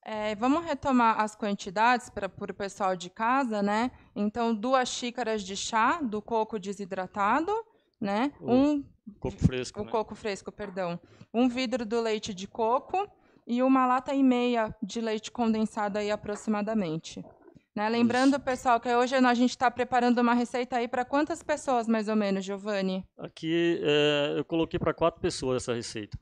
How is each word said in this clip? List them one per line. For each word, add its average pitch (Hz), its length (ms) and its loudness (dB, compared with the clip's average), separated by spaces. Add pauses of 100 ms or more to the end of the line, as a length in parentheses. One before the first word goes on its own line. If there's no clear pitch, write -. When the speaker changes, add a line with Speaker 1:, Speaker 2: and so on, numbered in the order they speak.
Speaker 1:
É, 214 320 -4
vamos 269 300 2
retomar 254 540 2
as 214 160 0
quantidades 214 760 0
pra, 196 180 -6
pro 190 260 -10
pessoal 190 420 -2
de 175 140 -10
casa, 233 520 0
né? 214 300 0 (240)
Então, 226 380 0
duas 247 360 2
xícaras 233 540 -4
de 190 120 -8
chá 240 460 0
do 214 200 -4
coco 220 380 -2
desidratado, 196 920 -2 (480)
né? 220 400 0
Speaker 2:
O - 120 -2
Speaker 1:
Um 285 320 4 (360)
Speaker 2:
coco - 180 -6
fresco, 127 440 0
Speaker 1:
o 208 40 -4
Speaker 2:
né? 226 60 -12
Speaker 1:
coco 220 240 -2
fresco, 202 360 -8
perdão. 185 480 -6 (320)
Um 240 160 2
vidro 247 380 -2
do 233 160 -2
leite 214 320 -4
de 190 140 -10
coco 269 600 -2 (380)
e 240 160 0
uma 262 240 4
lata 262 280 0
e 277 100 4
meia 247 580 2
de 220 180 -6
leite 220 320 -4
condensado 220 680 0
aí 208 100 -2
aproximadamente. 208 1120 -4 (520)
Né? 208 120 -2
Lembrando, 240 500 4
Speaker 2:
Isso. - 60 0
Speaker 1:
pessoal, 247 360 2
que 240 140 0
hoje 247 220 2
a 254 200 6
gente 247 200 2
tá 247 140 2
preparando 247 500 2
uma 240 140 4
receita 247 440 -2
aí 240 100 -2
pra 247 180 -2
quantas 302 380 0
pessoas, 254 440 0
mais 220 220 2
ou 220 60 2
menos, 196 280 2
Giovanni? 196 640 -4 (140)
Speaker 2:
Aqui, 170 640 0
é, 147 560 4
eu 143 40 -2
coloquei 165 360 -2
pra 156 160 0
quatro - 260 0
pessoas 131 420 -2
essa 127 120 -4
receita. 110 460 -8